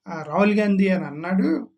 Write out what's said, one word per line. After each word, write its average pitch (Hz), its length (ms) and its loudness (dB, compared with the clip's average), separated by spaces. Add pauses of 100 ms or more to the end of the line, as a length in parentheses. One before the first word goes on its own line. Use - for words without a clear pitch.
ఆ, 160 140 -8
రాహుల్ 202 380 0
గాంధీ 196 280 2
అని 185 160 0
అన్నాడు, 190 720 -2